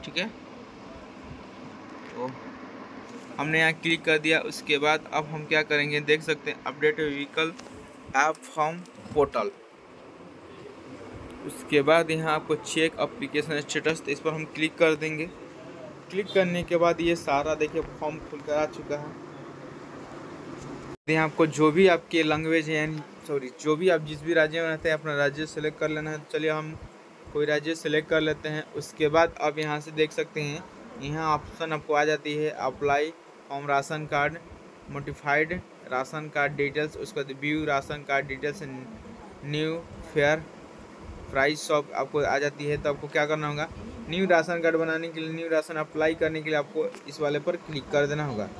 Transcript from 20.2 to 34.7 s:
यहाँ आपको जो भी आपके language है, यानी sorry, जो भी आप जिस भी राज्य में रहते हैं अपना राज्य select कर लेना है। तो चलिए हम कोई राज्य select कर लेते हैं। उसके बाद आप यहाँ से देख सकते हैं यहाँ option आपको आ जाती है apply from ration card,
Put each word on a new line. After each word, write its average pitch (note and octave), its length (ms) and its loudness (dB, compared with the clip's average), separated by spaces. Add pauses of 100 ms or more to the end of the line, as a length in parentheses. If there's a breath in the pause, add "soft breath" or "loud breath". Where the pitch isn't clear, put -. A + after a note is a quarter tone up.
यहाँ D#3+ 160 6
आपको D#3+ 240 4
जो D3+ 240 6
भी F#3+ 160 8
आपके E3+ 340 4
language D#3 460 2
है, D#3+ 80 0
यानी D3+ 260 -2 (240)
sorry, C3+ 240 -2 (100)
जो D3+ 160 4
भी F#3 120 4
आप E3 140 6
जिस D3+ 200 -8
भी E3 120 0
राज्य D#3+ 280 4
में E3 60 0
रहते D#3+ 200 -2
हैं D#3 80 4
अपना D3+ 200 -2
राज्य C#3+ 300 2
select D3+ 320 -4
कर D3+ 120 2
लेना D3+ 200 -4
है। D3+ 80 -6
तो D3 120 -14
चलिए D#3 200 0
हम D#3 260 -4 (560)
कोई D3 140 2
राज्य D3 280 2
select D#3 340 0
कर D#3+ 120 6
लेते D#3 280 0
हैं। D3+ 160 -4 (100)
उसके D3 360 0
बाद E3 300 6
आप D3+ 180 0
यहाँ D3+ 220 -2
से D#3 120 -14
देख D3+ 200 2
सकते D#3 280 -4
हैं D3+ 220 -6 (400)
यहाँ D#3 320 0
option D#3+ 380 -4
आपको D3 220 0
आ D3 100 6
जाती D3+ 300 0
है D3+ 160 0 (120)
apply C#3+ 480 2 (380)
from C#3+ 200 -6
ration D3 380 0
card, D3+ 300 0 (540)